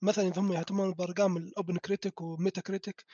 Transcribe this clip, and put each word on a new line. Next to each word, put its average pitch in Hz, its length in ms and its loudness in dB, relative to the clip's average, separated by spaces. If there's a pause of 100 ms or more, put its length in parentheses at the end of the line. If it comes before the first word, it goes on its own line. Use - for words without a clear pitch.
مثلًا 202 260 4
إذا 180 120 0
هم 196 120 2
يهتمون 190 400 0
بأرقام 180 440 2
الأوبن 175 400 -2
كريتيك 196 440 -2
وميتا 165 400 -2
كريتيك - 540 -6